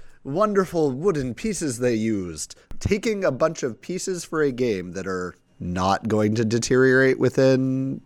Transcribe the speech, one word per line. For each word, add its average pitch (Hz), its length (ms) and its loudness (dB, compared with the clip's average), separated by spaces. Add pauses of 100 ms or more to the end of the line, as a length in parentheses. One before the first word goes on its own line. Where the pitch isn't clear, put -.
(240)
wonderful 175 680 0
wooden 135 440 -2
pieces 165 420 -4
they 123 160 0
used." 101 640 -2 (240)
Taking 202 440 0
a 160 80 2
bunch 156 320 -2
of 123 160 -6
pieces 180 460 -6
for 160 160 -2
a 143 100 2
game 107 420 -2
that 92 140 -8
are 90 280 -6 (240)
not 92 480 0
going 107 280 2
to 117 80 0
deteriorate 131 760 4
within 131 880 2